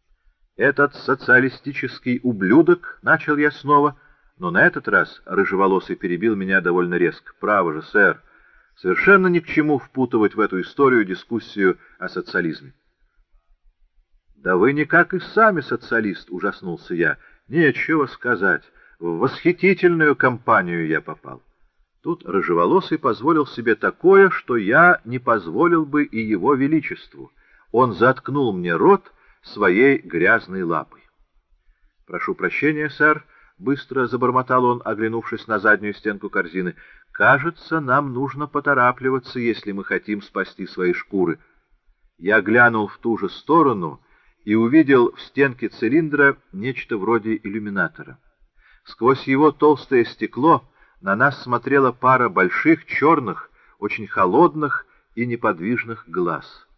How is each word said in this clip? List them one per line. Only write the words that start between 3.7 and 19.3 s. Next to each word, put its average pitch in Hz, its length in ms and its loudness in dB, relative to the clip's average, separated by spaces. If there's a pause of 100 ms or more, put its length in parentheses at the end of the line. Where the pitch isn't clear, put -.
но 90 140 -6
на 107 140 2
этот 151 240 -2
раз 90 360 -2
рыжеволосый 95 720 0
перебил 98 400 -2
меня 95 240 -2
довольно 87 360 0
резко. 85 440 -2
«Право 98 320 0
же, 78 120 -10
сэр, 98 380 2 (540)
совершенно 185 520 4
ни 175 120 2
к - 80 -16
чему 151 320 0
впутывать 117 560 -2
в 107 60 0
эту 95 180 -2
историю 123 460 2
дискуссию 95 720 -4 (220)
о 92 100 -10
социализме». 85 640 -6 (1600)
«Да 90 220 -4
вы 123 160 2
никак 160 400 0
и 180 60 -4
сами 208 420 0
социалист!» — 110 680 -6
ужаснулся 90 640 -8
я. 80 220 0 (300)
«Нечего 147 600 0
сказать, 95 560 -2 (360)
в 85 200 -6
восхитительную 170 960 0